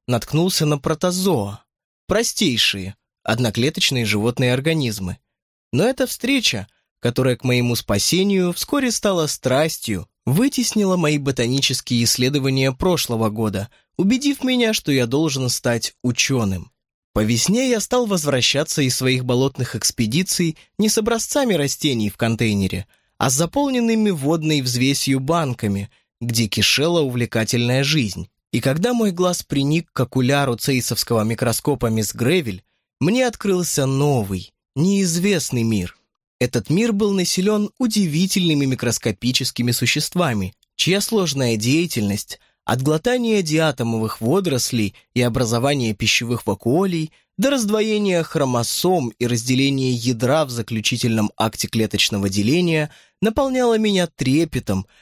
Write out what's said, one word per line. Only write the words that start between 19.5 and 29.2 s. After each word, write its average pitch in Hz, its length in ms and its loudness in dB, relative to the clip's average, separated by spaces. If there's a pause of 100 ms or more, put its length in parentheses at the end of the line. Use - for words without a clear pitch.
экспедиций 156 840 0 (200)
не 214 100 2
с 220 100 2
образцами 226 580 0
растений 131 540 0
в - 80 -10
контейнере, 104 720 0 (300)
а 127 140 0
с - 20 0
заполненными 226 760 2
водной 156 500 0
взвесью 131 580 0
банками, 127 680 -2 (320)
где 117 260 0
кишела 156 540 2
увлекательная 120 840 0
жизнь. 131 460 -2 (220)
И 120 100 0
когда 165 320 0
мой 220 180 2
глаз 180 300 0